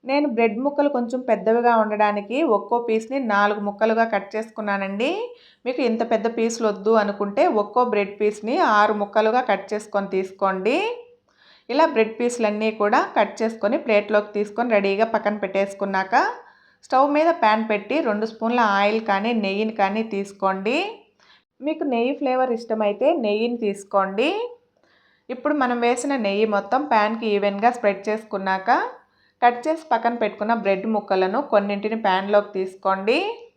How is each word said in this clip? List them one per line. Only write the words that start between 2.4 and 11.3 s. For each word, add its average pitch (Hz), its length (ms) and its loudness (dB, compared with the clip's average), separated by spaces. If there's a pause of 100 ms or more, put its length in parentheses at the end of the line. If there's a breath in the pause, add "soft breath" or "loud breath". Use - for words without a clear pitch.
ఒక్కో 220 280 -2
పీస్ని 220 340 -2 (120)
నాలుగు 208 340 2
ముక్కలుగా 220 480 0
కట్ 196 220 -4
చేసుకున్నానండి. 208 760 -4 (560 loud breath)
మీకు 247 240 -4
ఇంత 220 120 0 (120)
పెద్ద 220 140 0 (100)
పీసులు 226 320 0
వద్దు 202 320 0
అనుకుంటే 202 440 0 (180)
ఒక్కో 247 200 0 (120)
బ్రెడ్ 202 260 0
పీస్ని 208 340 -2 (220)
ఆరు 214 240 4
ముక్కలుగా 220 480 2
కట్ 196 240 0
చేసుకొని 202 420 -4
తీసుకోండి. 190 600 0 (960 soft breath)